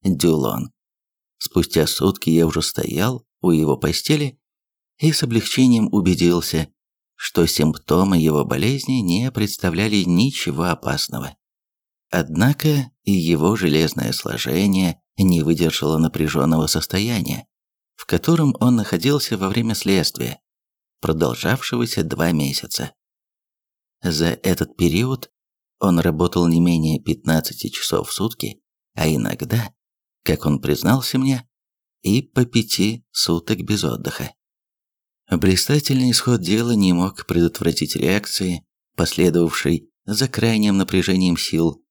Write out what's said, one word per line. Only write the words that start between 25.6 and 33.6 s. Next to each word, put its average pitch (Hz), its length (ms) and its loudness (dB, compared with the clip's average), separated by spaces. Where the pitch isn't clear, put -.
он 90 180 4
работал 85 480 2
не 82 140 4
менее 80 400 2
пятнадцати - 680 -4
часов - 420 -4
в - 20 -10
сутки, - 500 -8
а 78 140 -2
иногда, 76 640 -4
как - 240 -2
он 71 140 0
признался 120 580 0
мне, 131 300 -2
и 104 200 2
по - 220 0
пяти 113 640 -2
суток 85 540 -2